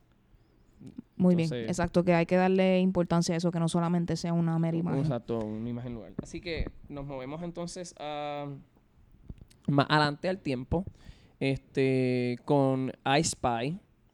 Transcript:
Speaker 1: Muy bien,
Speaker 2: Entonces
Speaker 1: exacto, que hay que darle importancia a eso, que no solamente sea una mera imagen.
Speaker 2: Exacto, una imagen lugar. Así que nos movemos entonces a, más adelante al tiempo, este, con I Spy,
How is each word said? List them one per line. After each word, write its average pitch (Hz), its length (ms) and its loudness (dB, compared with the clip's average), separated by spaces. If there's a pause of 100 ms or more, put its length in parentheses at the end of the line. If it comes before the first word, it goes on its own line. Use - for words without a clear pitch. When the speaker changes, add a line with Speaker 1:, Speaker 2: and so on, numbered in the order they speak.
(1160)
Speaker 1:
Muy 180 180 4
bien, 165 100 2
Speaker 2:
Entonces 123 240 -4
Speaker 1:
exacto, 175 340 0
que 180 120 4
hay 170 100 4
que 180 100 2
darle 185 440 4
importancia 175 560 2
a - 20 0
eso, 170 140 0
que 175 80 -2
no 165 100 2
solamente 170 460 0
sea 170 180 -4
una 165 240 0
mera 165 180 0
imagen. 165 260 0
Speaker 2:
Exacto, 120 360 -2
una 110 320 -6
imagen 120 240 -8
lugar. 101 200 -12 (100)
Así 156 180 -12
que 165 260 -4 (220)
nos 143 160 -10
movemos 143 380 -8
entonces 175 560 -10
a, 147 480 -6 (1200)
más 139 200 4
adelante 151 420 2
al 190 100 -2
tiempo, 139 440 -4 (560)
este, 127 1080 0
con 135 460 2 (140)
I 139 180 4
Spy, 131 560 -2 (340)